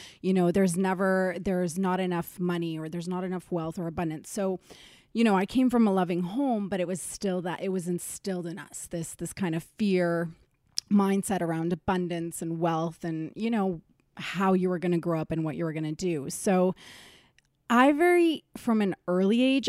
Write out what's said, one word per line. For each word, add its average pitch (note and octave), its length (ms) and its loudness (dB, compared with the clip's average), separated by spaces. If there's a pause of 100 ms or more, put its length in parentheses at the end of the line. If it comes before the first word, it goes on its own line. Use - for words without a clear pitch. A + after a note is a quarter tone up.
(220)
you F#3+ 120 2
know, F3 180 6
there's F#3 240 4
never, F#3+ 640 0
there's F3+ 400 -2
not F#3 220 0
enough F3+ 380 -4
money E3+ 380 -2
or D#3 120 -8
there's E3+ 180 -8
not F3+ 160 -4
enough F3+ 280 -6
wealth E3 280 -4
or E3+ 80 -4
abundance. D#3+ 420 -6
So, F#3+ 300 -2 (540)
you A3+ 100 2
know, G#3 140 6
I F#3+ 80 2
came B3 240 2
from A#3 180 4
a G3 60 4
loving F3+ 300 2
home, G#3+ 440 -2
but F3+ 140 -2
it F3 60 -2
was F3 140 -4
still F#3 420 -4
that, E3+ 200 -6
it G3 60 -2
was F#3 180 -2
instilled F3+ 580 -6
in D#3+ 140 -8
us, - 320 -14
this, E3 240 -8
this E3+ 160 -8
kind E3+ 240 -2
of E3 80 -4
fear F3 640 0 (640)
mindset G3 500 2
around E3 300 -2
abundance F3 680 -4
and E3 180 -4
wealth E3 460 -2
and, D#3+ 300 -6
you A3+ 140 -4
know, F#3+ 320 0 (360)
how F#3+ 360 -2
you F#3 160 2
were F3+ 100 -2
gonna F3 180 2
grow E3 240 -2
up D#3 100 -6
and D#3+ 140 -2
what D3+ 100 -4
you E3+ 80 -4
were D#3+ 100 -2
gonna D#3 200 -4
do. E3 360 -2
So F#3 460 2 (960)
I B3+ 220 6
very, E4+ 540 4 (100)
from A3 260 0
an G3 140 0 (140)
early G3 320 4
age, C4 280 2